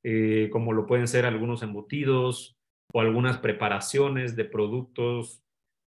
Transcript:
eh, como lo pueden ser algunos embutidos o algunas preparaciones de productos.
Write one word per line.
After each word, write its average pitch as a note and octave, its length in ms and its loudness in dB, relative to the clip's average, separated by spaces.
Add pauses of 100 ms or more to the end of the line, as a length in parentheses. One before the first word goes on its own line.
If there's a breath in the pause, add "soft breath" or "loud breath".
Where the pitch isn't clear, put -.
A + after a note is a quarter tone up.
eh, A2 480 2
como A#2 200 0
lo G#2+ 140 2
pueden B2 220 2
ser B2 180 2
algunos A#2 360 -2
embutidos B2+ 920 -2 (360)
o A#2 80 2
algunas B2 380 2
preparaciones A#2 1000 0
de A2+ 80 -2
productos. A#2+ 960 -4 (460)